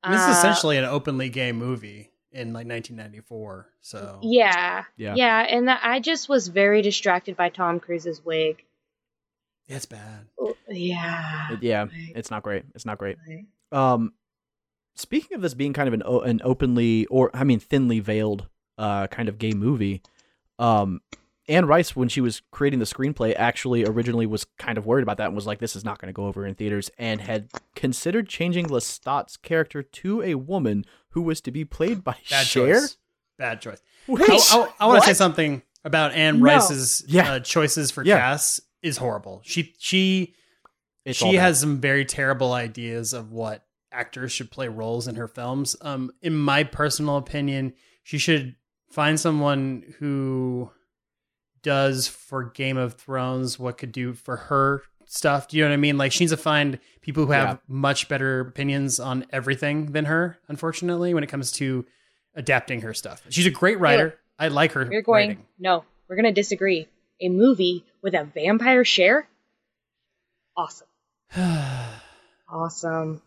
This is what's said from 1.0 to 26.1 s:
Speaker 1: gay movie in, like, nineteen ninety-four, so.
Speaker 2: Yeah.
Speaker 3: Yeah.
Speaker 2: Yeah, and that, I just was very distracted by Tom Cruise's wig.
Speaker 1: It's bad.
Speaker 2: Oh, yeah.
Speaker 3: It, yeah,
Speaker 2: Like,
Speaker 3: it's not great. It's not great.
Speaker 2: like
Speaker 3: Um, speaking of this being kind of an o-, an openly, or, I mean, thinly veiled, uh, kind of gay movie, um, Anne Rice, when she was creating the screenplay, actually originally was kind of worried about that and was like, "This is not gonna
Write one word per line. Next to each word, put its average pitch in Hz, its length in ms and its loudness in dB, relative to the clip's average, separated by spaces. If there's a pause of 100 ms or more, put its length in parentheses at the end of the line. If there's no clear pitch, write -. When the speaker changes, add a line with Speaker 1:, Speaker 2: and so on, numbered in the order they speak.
Speaker 1:
gay 123 240 -4
movie 110 580 -8 (220)
in, 120 200 -12
like, 117 140 -12
nineteen 117 300 -12
ninety-four, 107 760 -16 (100)
so. - 420 -16
Speaker 2:
Yeah. 190 640 2 (120)
Speaker 3:
Yeah. 202 200 -8
Speaker 2:
Yeah, 233 260 4
and 240 260 0
that, 254 160 2
I 247 160 0
just 311 280 -4
was 247 200 2
very 202 340 4
distracted 190 540 -2
by 175 140 0
Tom 175 280 -2
Cruise's 170 460 -8
wig. 160 400 -2 (1040)
Speaker 1:
It's 135 200 -14
bad. 107 400 -20 (120)
Speaker 2:
Oh, - 180 -6 (120)
yeah. 170 840 -6
Speaker 3:
It, 113 100 -10
yeah, 110 220 0
Speaker 2:
Like, 107 80 -12 (240)
Speaker 3:
it's 113 140 -12
not 107 120 -10
great. 101 220 -8 (100)
It's - 100 -20
not 107 140 -10
great. 98 180 -8 (100)
Speaker 2:
like 165 200 -18 (260)
Speaker 3:
Um, 127 400 2 (840)
speaking - 420 -6
of 214 60 -8
this 160 120 -4
being 139 180 -4
kind 139 160 -2
of 117 60 -2
an 110 100 -2
o-, 123 160 2
an 117 240 0
openly, 120 600 2
or, 131 280 2
I 135 100 -2
mean, 127 160 4
thinly 123 400 0
veiled, 107 480 -2 (280)
uh, 101 300 -4
kind 113 220 -6
of 107 100 -8
gay 110 140 -2
movie, 104 500 -2 (560)
um, 104 420 2 (460)
Anne 165 200 4
Rice, 160 280 4
when 127 140 0
she 131 140 -2
was 117 180 -2 (120)
creating 143 260 0
the 110 80 0
screenplay, 131 500 -2
actually 120 480 0
originally 117 400 0
was 107 220 -4 (100)
kind 110 220 -6
of 104 80 -8
worried 127 160 4
about 104 160 -2
that 107 80 -2
and 90 80 -4
was 101 120 -6
like, 104 120 -6
"This 113 180 -6
is 98 80 -14
not 104 140 -8
gonna 95 160 -14